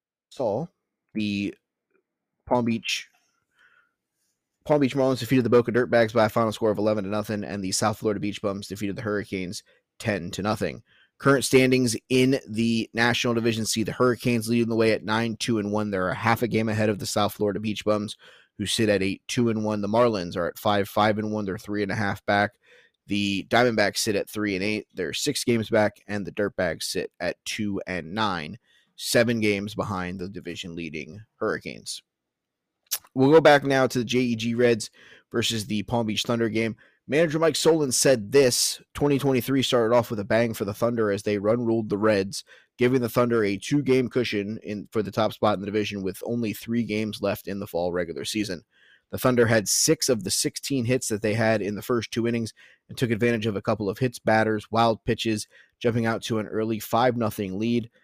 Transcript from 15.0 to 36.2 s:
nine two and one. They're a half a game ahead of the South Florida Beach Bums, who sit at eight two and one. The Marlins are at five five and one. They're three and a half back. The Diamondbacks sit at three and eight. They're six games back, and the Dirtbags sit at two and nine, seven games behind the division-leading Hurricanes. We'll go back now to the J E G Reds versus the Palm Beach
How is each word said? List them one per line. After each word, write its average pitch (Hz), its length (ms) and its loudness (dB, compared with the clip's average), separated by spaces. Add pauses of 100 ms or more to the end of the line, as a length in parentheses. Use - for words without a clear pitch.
nine 110 320 -2
two 113 220 0
and 101 120 -2
one. 104 200 -2
They're 92 180 0
a 90 60 -2
half 113 260 0
a 120 60 2
game 110 200 0
ahead 107 220 0
of 101 100 -2
the 95 60 -8
South 101 280 -2
Florida 104 260 -2
Beach 107 260 -6
Bums, 104 320 0 (400)
who 104 80 -4
sit 107 240 0
at 98 140 2
eight 98 240 -2
two 120 220 0
and 110 140 -2
one. 107 180 -2
The 101 60 -4
Marlins 104 480 2
are 85 120 -2
at - 100 -8
five 101 320 0
five 107 300 2
and 107 120 -4
one. 107 140 -4
They're 92 120 -6
three 104 260 -6
and 98 80 -4
a - 40 -4
half 101 300 -4
back. 101 280 2 (540)
The 98 420 -2
Diamondbacks 110 480 4
sit 107 180 0
at - 140 -4
three 104 260 -2
and 92 80 -2
eight. 107 300 -4
They're 82 200 -4
six - 300 -4
games 117 260 0
back, 107 380 2
and 101 180 -6
the 80 60 -10
Dirtbags 95 520 -4
sit - 360 -6
at 87 260 -6
two 101 400 -4
and 85 280 -8
nine, 98 440 -4 (380)
seven 117 440 0
games 104 360 -2
behind 92 440 -4
the 90 100 -8
division-leading 82 920 -12 (140)
Hurricanes. 78 640 -6 (1120)
We'll 131 180 4
go 160 100 10
back 143 240 8
now 135 220 4
to 127 120 -2
the 120 60 -2
J 120 140 0
E 123 160 0
G 113 200 -2
Reds 120 340 4 (420)
versus 113 360 -2
the 104 160 -2
Palm 117 240 -2
Beach 104 160 -2